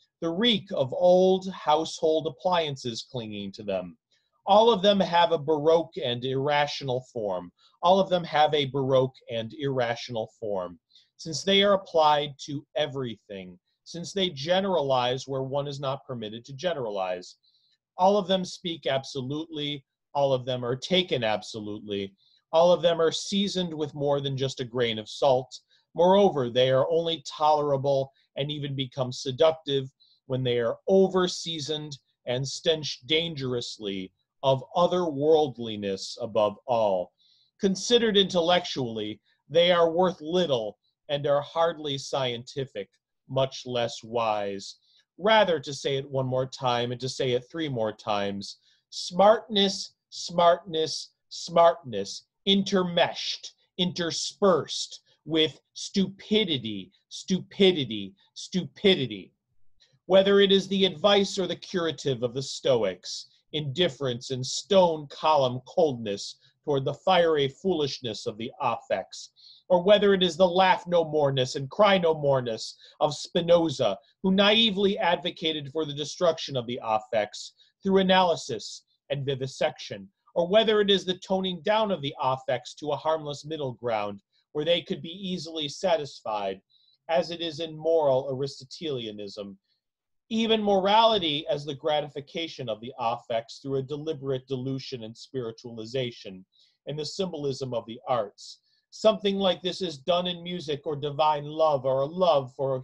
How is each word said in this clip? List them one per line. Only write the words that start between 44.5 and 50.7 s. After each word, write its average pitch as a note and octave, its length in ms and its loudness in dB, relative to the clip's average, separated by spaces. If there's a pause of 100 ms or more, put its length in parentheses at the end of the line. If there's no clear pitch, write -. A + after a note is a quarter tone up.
Rather, F#3+ 420 4
to C#3+ 120 -10
say C#3 240 -4
it C#3 140 -6
one C3 160 -2
more B2+ 200 -2
time B2 440 -2
and B2 100 -8
to C3 80 -6
say B2+ 240 -2
it B2 180 0
three D#3+ 180 -6
more A2+ 240 -2
times, G2+ 680 -4 (320)
smartness, G3+ 1000 2 (180)
smartness, E3+ 1000 0 (180)